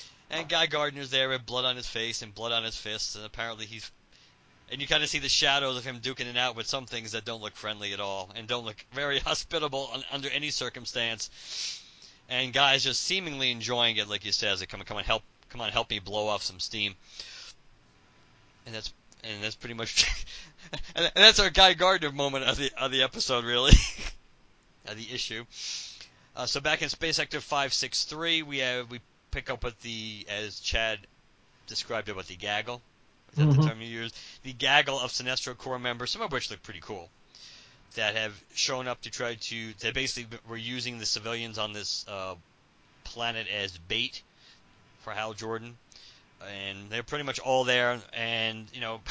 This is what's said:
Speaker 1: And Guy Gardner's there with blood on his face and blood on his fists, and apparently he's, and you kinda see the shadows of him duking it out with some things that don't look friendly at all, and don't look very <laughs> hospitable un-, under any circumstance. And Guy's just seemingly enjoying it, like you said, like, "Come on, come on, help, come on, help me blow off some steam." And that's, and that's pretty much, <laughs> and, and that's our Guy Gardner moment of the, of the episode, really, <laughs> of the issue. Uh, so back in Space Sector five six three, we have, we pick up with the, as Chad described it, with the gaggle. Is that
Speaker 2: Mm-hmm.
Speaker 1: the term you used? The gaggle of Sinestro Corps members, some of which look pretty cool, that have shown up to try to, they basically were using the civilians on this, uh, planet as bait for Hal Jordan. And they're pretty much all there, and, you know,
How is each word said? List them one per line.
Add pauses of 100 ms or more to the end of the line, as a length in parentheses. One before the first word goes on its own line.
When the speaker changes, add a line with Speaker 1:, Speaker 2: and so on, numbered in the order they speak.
(300)
Speaker 1:
And
Guy
Gardner's
there
with
blood
on
his
face
and
blood
on
his
fists,
and
apparently
he's, (840)
and
you
kinda
see
the
shadows
of
him
duking
it
out
with
some
things
that
don't
look
friendly
at
all,
and
don't
look
very
<laughs>
hospitable
un-,
under
any
circumstance. (960)
And
Guy's
just
seemingly
enjoying
it,
like
you
said,
like,
"Come
on,
come
on,
help, (240)
come
on,
help
me
blow
off
some
steam." (1700)
And
that's, (320)
and
that's
pretty
much, (480)
<laughs> (220)
and,
and
that's
our
Guy
Gardner
moment
of
the, (100)
of
the
episode,
really, (580)
<laughs>
of
the
issue. (920)
Uh,
so
back
in
Space
Sector
five
six
three,
we
have,
we (320)
pick
up
with
the,
as
Chad (640)
described
it,
with
the
gaggle. (520)
Is
that
Speaker 2:
Mm-hmm.
Speaker 1:
the
term
you
used? (280)
The
gaggle
of
Sinestro
Corps
members,
some
of
which
look
pretty
cool, (840)
that
have (220)
shown
up
to
try
to,
they
basically (100)
were
using
the
civilians
on
this,
uh, (720)
planet
as
bait (800)
for
Hal
Jordan. (720)
And
they're
pretty
much
all
there, (140)
and,
you
know,